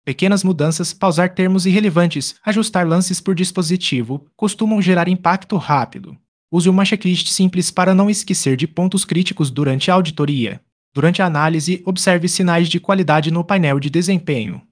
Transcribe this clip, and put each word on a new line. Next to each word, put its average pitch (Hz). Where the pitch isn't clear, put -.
Pequenas 190
mudanças, 165
pausar 180
termos 185
irrelevantes, 175
ajustar 208
lances 180
por 190
dispositivo, 156
costumam 214
gerar 180
impacto 185
rápido. 123
Use 175
uma 190
checklist 185
simples 180
para 185
não 196
esquecer 196
de 147
pontos 185
críticos 170
durante 135
a 180
auditoria. 147
Durante 175
a 185
análise, 160
observe 180
sinais 170
de 175
qualidade 160
no 170
painel 165
de 143
desempenho. 151